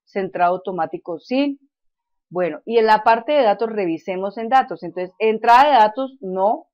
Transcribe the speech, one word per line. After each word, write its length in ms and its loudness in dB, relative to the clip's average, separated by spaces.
centrado 520 -2
automático 640 -8
sí. 380 -4
Bueno, 360 -6
y 120 -2
en 80 4
la 180 4
parte 280 2
de 120 2
datos, 280 0
revisemos 680 -6
en 120 -8
datos. 340 0
Entonces, 340 -10
entrada 460 4
de 140 4
datos, 420 0
no. 540 -4